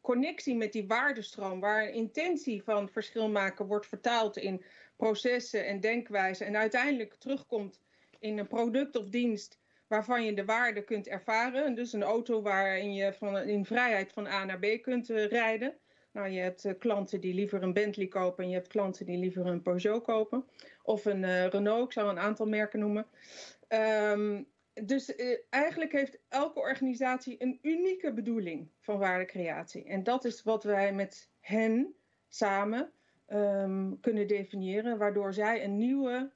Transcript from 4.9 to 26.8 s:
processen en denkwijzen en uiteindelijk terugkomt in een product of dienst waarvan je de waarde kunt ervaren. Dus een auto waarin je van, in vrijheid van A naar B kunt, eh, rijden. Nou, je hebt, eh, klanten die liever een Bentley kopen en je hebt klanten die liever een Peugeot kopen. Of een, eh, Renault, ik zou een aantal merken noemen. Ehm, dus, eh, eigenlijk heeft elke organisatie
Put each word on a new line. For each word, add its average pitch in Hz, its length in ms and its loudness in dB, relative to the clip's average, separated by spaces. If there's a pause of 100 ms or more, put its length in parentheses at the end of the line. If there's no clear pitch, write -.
processen 226 680 0
en 202 140 -4
denkwijzen 202 680 0
en 208 100 -2
uiteindelijk 233 580 0
terugkomt 233 680 -6 (380)
in 214 200 -4
een 202 80 -4
product 240 500 0
of 208 120 -4
dienst 226 500 0 (280)
waarvan 226 380 2
je 214 100 0
de 196 100 -2
waarde 220 400 0
kunt 208 220 -4
ervaren. 247 680 0
Dus 233 180 -6
een 208 100 0
auto 226 400 2
waarin 196 520 2
je 196 180 0
van, 196 260 -4
in 202 260 0
vrijheid 220 480 2
van 208 140 -6
A 196 180 -2
naar 190 140 -4
B 220 240 0
kunt, 247 280 -2
eh, 214 160 2
rijden. 220 500 0 (360)
Nou, 202 160 -4
je 190 120 -4
hebt, 185 240 -4
eh, 202 140 0
klanten 202 420 0
die 180 140 -2
liever 196 280 0
een 185 100 0
Bentley 202 340 0
kopen 185 380 -2
en 180 60 -2
je 180 60 0
hebt 185 120 -4
klanten 190 380 -2
die 180 120 -2
liever 180 280 0
een 175 160 0
Peugeot 185 420 2
kopen. 226 400 0 (380)
Of 208 220 0
een, 196 200 0
eh, 185 220 4
Renault, 202 380 2
ik 254 80 -8
zou 208 160 0
een 185 100 0
aantal 214 280 0
merken 214 340 0
noemen. 208 260 0 (640)
Ehm, 208 720 2 (420)
dus, 262 300 0
eh, 247 240 0 (120)
eigenlijk 311 420 0
heeft 277 260 0 (100)
elke 302 300 -2
organisatie 254 840 -2